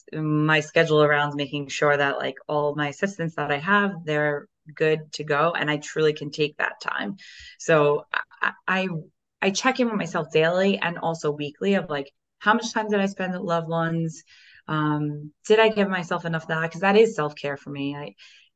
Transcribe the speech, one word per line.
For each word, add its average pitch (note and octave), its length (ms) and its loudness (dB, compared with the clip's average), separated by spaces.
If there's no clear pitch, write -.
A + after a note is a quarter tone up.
my D#3 480 2
schedule D3+ 420 4
around D3 320 4
making C#3+ 340 -6
sure D3 280 2
that, C#3 220 0
like, C3+ 180 -4
all D3 300 0
my D3 120 -2
assistants E3 460 -4
that D3 160 -4
I C#3+ 80 0
have, G3 340 2
they're D3+ 420 0
good D#3 420 0
to D3 100 -8
go, D3+ 280 2
and D3 160 -2
I D3+ 100 0
truly D3+ 340 0
can D3+ 180 -8
take D3+ 280 -2
that - 220 -4
time. - 360 -6
So D3 480 2
I, - 120 0
I, F#3 200 0
I G3 100 2
check B3+ 300 0
in A#3+ 80 2
with G#3+ 80 -4
myself E3 360 -4
daily F3+ 460 4
and E3+ 200 -4
also D#3+ 340 -4
weekly D3 420 -2
of, E3 160 -2
like, C#3+ 220 -6
how G#3 160 2
much A3+ 180 -4
time G#3+ 160 -2
did G#3 120 0
I G3 60 2
spend F#3+ 260 -4
with F3+ 100 -6
loved E3 260 -2
ones? E3 540 -2
Um, D3+ 640 -2
did G#3+ 100 6
I A3 100 6
give G3+ 200 0
myself F3 360 -4
enough E3 180 -4
of - 60 -18
that? E3 220 -4
'Cause E3 120 -10
that G3 140 4
is A3 200 6
self-care D3 400 -4
for - 140 -16
me. C#3+ 260 -6
I, D3 180 -12